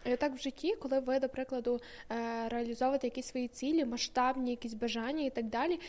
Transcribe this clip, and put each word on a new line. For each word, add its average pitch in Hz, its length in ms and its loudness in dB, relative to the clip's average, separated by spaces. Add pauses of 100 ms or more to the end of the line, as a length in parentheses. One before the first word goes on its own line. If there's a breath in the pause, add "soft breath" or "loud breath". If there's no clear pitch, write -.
І 247 120 2
так 277 180 2
в 254 40 -10
житті, 311 380 -2
коли 269 240 2
ви, 262 200 2
до 262 80 0
прикладу, 247 520 -2 (300 loud breath)
е, 226 380 -2
реалізовуєте 240 580 0
якісь 247 200 -2
свої 247 220 -2
цілі, 294 360 2
масштабні 247 640 2
якісь 240 240 -4
бажання 233 500 0
і 262 60 2
так 240 160 -2
далі, 302 420 2